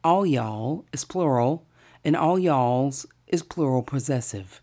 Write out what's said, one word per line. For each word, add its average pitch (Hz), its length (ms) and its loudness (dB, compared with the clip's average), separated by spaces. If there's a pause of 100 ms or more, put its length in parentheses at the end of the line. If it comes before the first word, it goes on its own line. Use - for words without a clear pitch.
all 180 200 4
y'all 120 680 -2
is 143 100 -8
plural, 147 600 0 (380)
and 147 120 2
all 165 220 2
y'alls 135 680 0 (200)
is 170 140 0
plural 135 400 0
possessive. 117 800 -6